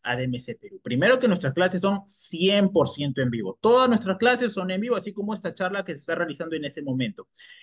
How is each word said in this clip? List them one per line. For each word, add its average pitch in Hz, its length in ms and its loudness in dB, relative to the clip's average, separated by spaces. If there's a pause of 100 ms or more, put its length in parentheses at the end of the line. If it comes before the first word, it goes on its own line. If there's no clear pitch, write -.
a 123 140 -4
D 127 80 -4
M 123 160 -4
C - 140 -10
Perú. - 280 -18
Primero, 170 380 4
que 254 80 4
nuestras 180 240 0
clases 180 300 2
son 196 240 0
cien 190 680 2
por 147 160 4
ciento 143 320 -4
en 127 100 0
vivo. 110 300 -6
Todas 247 280 6
nuestras 190 280 2
clases 240 360 2
son 185 180 -4
en 185 100 -2
vivo, 233 160 -2
así 208 160 -6
como 208 220 -6
esta 175 200 -8
charla 190 300 -4
que 185 80 -8
se 143 60 -10
está 165 160 -6
realizando 165 420 -4
en 151 80 -6
este 143 180 -10
momento. 127 460 -4 (340)